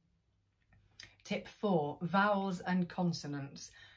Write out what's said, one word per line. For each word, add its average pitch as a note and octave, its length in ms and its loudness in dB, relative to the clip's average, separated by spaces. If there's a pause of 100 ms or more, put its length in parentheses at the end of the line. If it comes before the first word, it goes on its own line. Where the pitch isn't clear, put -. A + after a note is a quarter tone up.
(1200)
Tip - 240 -4
four, D3+ 540 0
vowels G3 580 2
and F3+ 280 0
consonants. D3 800 -4 (260)